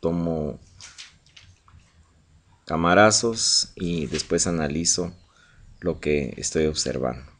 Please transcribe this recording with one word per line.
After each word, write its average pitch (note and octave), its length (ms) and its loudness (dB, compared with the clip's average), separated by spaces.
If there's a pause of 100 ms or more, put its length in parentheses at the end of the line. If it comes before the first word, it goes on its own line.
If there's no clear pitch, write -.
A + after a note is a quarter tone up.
tomo E2 580 -2 (2000)
camarazos G#2 1080 4
y E2+ 340 -4
después E2 400 -2
analizo E2+ 680 -2 (640)
lo D#2+ 220 -4
que D2 340 0
estoy - 300 0
observando. B1+ 760 -4